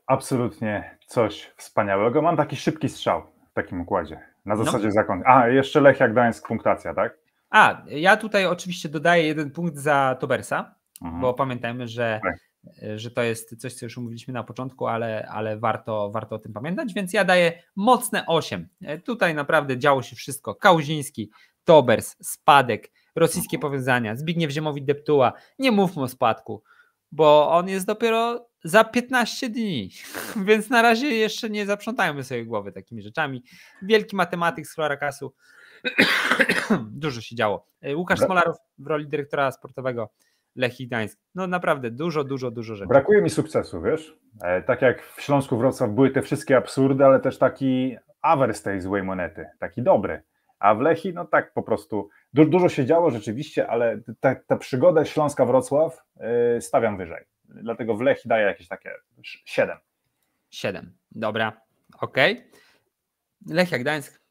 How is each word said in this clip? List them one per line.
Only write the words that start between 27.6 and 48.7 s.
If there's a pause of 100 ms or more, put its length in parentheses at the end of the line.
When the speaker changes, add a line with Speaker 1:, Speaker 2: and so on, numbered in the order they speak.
Speaker 2:
jest
dopiero (160)
za
piętnaście
dni, (240)
<laughs>
więc
na
razie
jeszcze
nie
zaprzątajmy
sobie
głowy
takimi
rzeczami. (380)
Wielki
matematyk
z
Chlorakasu. (500)
<clears throat>
Dużo
się
działo. (140)
E,
Łukasz
Speaker 1:
Bra-
Speaker 2:
Smolarow (200)
w
roli
dyrektora
sportowego (460)
Lechii
Gdańsk. (160)
No
naprawdę
dużo,
dużo,
dużo
rzeczy.
Speaker 1:
Brakuje
mi
sukcesu,
wiesz? (240)
E,
tak
jak
w
Śląsku
Wrocław
były
te
wszystkie
absurdy,
ale
też
taki (240)
awers
tej